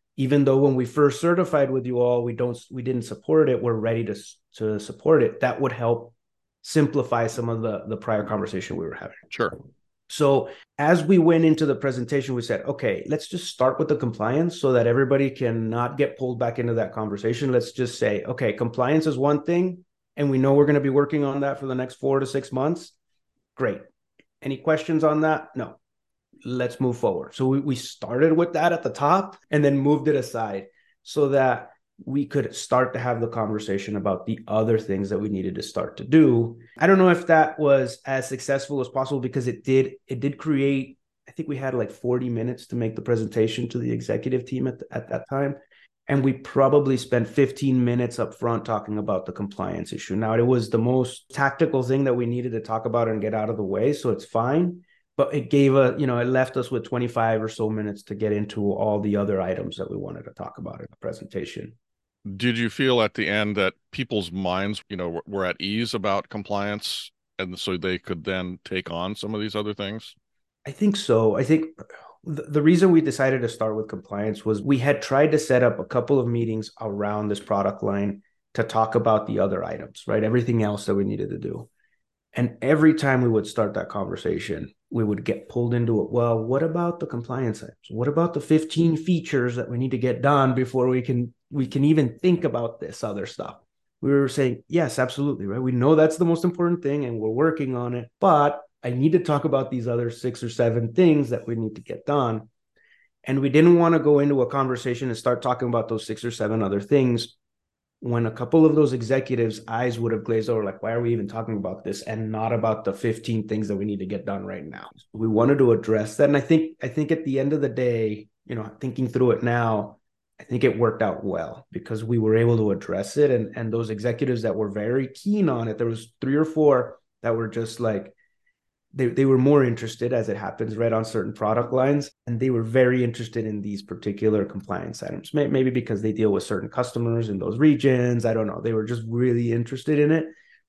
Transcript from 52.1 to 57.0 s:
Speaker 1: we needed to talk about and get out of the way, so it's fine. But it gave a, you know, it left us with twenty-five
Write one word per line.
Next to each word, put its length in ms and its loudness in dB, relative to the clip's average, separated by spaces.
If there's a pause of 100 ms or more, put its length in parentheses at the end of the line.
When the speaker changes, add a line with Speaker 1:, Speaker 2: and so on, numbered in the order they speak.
Speaker 1:
we 100 -2
needed 280 -4
to 80 -4
talk 260 -4
about 220 2
and 120 -2
get 140 -2
out 160 -2
of 80 -4
the 40 -2
way, 300 0
so 160 -4
it's 160 -2
fine. 600 0 (320)
But 180 0
it 160 -4
gave 240 6
a, 240 4
you 80 0
know, 120 0
it 100 0
left 280 0
us 140 -2
with 140 -4
twenty-five 580 0